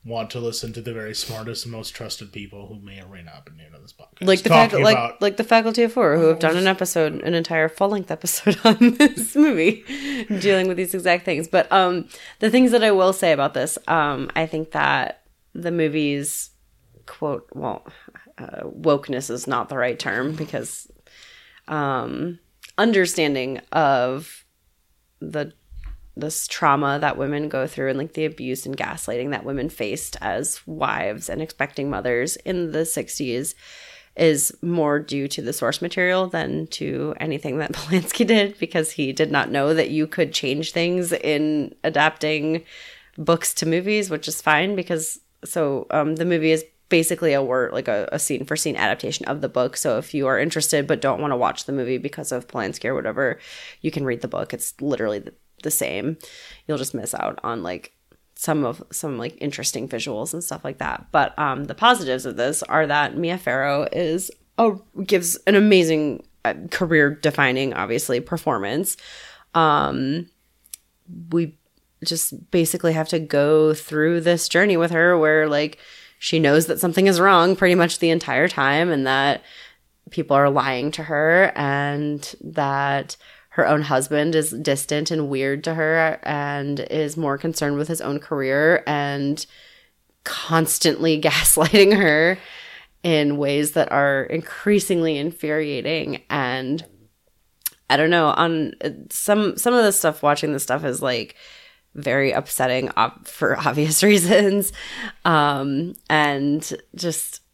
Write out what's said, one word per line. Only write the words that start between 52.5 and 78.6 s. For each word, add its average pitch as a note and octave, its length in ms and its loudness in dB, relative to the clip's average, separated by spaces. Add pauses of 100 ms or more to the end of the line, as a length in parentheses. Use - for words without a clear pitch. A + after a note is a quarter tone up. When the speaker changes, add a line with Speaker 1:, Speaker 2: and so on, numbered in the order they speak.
Speaker 2:
or C3 100 -2
whatever, B2+ 420 -4 (420)
you D#3 120 -4
can C#3+ 120 -6
read B2 180 -4
the A#2+ 60 -8
book. - 240 -6
It's - 280 -10
literally A2 400 -2
the, - 120 -18 (300)
the D3+ 80 -6
same. G#2 460 -4 (500)
You'll D3+ 120 -4
just C3+ 140 -6
miss G#2+ 220 -8
out - 300 -6
on, A#2 180 -6
like, F2+ 300 -10 (420)
some D3+ 300 -2
of, - 260 -6
some, C#3 280 -8
like, A#2+ 220 -10
interesting C3 480 -6
visuals A#2+ 460 -6
and E3 80 -8
stuff D3+ 220 -10
like C#3 140 -10
that. - 340 -8
But, - 260 0
um, C#3+ 280 -2
the - 100 -10
positives D3 500 2
of B2 100 -8
this C3 280 -2
are D3+ 240 2
that D3 280 0
Mia F3 220 -2
Farrow C#3 540 -2
is F3 400 -2 (260)
a, A3+ 140 4 (340)
gives F3 300 0 (100)
an G3+ 80 6
amazing, D#3+ 720 4 (200)
uh, A2 100 0 (180)
career D3+ 420 4
defining, C3+ 580 0
obviously, A#2 460 -2
performance. C#3+ 800 -4 (580)
Um, D3 760 0 (1000)
we E3 260 0 (480)
just - 460 -6
basically E3 440 2
have D#3 160 0
to E3 100 0
go D#3 540 4
through D#3 480 0
this E3+ 260 2
journey F#3 280 4
with E3 140 2
her F3 260 6
where, D#3 320 4
like, D3 300 -2 (440)
she - 160 0
knows D#3 280 6
that - 120 -2
something F#3 280 2
is F#3 120 6
wrong F#3 380 6
pretty F3+ 180 4
much E3+ 240 2
the E3 120 2
entire D#3+ 360 2
time D3+ 440 2